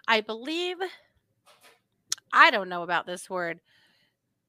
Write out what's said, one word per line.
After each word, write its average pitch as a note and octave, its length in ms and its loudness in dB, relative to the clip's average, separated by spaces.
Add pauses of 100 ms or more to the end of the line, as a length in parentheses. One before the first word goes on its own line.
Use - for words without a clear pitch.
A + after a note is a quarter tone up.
"I A3+ 140 2
believe," D#4 580 -6 (1500)
I D#4 180 8
don't G3+ 180 -2
know F3 140 -6
about E3+ 240 -2
this F3+ 220 -10
word, E3+ 320 -6 (880)